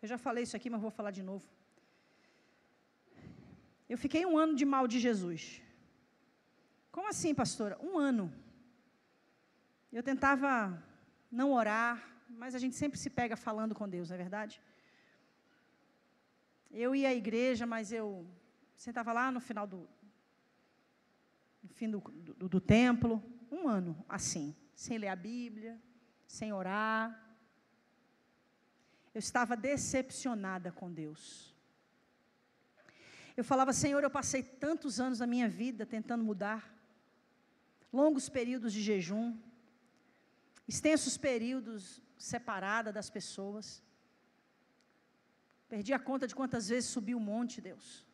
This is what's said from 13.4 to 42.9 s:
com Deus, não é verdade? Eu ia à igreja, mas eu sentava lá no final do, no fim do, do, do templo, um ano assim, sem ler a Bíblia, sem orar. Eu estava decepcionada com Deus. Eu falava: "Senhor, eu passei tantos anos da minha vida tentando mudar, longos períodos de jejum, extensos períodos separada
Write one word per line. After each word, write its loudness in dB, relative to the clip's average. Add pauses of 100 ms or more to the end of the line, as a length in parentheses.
com -6
Deus, -4
não -8
é -8
verdade? -6 (2000)
Eu 0
ia 4
à 4
igreja, 2
mas -4
eu -6 (480)
sentava -4
lá 2
no -2
final -6
do, -12 (1700)
no -20
fim -4
do, -2
do, -10
do 6
templo, 6 (280)
um -2
ano 0
assim, -4 (200)
sem -6
ler -4
a -2
Bíblia, -10 (460)
sem -8
orar. 0 (1900)
Eu -6
estava 2
decepcionada -2
com -12
Deus. -12 (1800)
Eu 0
falava: 6
"Senhor, 4
eu 6
passei 0
tantos -2
anos 0
da 0
minha 4
vida -2
tentando -2
mudar, -4 (1160)
longos 4
períodos -2
de -2
jejum, 0 (1300)
extensos 4
períodos -2 (160)
separada -2